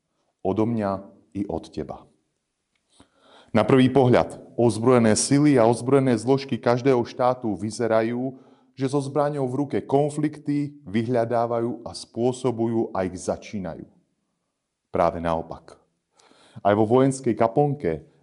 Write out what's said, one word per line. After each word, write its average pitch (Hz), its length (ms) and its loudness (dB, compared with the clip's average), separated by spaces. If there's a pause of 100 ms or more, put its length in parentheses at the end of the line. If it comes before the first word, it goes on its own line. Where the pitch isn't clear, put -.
(460)
Odo 104 240 0
mňa 101 320 -4 (320)
i 101 160 -6
od 82 240 -8
teba. - 320 -12 (1400)
Na 110 160 2
prvý 131 240 6
pohľad 123 480 4 (160)
ozbrojené 113 640 4
sily 143 400 2
a 113 80 6
ozbrojené 123 480 2
zložky 123 480 -2
každého 123 400 2
štátu 123 560 -2
vyzerajú, 113 800 -2 (400)
že 135 80 -4
so 139 160 -2
zbraňou 143 480 -4
v 135 160 -4
ruke 127 160 -6
konflikty 147 1040 -4
vyhľadávajú 117 960 -2
a - 160 -14
spôsobujú 113 960 -2
a 92 160 -2
ich 90 80 -12
začínajú. - 720 -8 (1040)
Práve 87 240 2
naopak. 82 640 -8 (800)
Aj 101 160 2
vo 110 80 4
vojenskej 131 480 2
kaponke, 113 720 0 (160)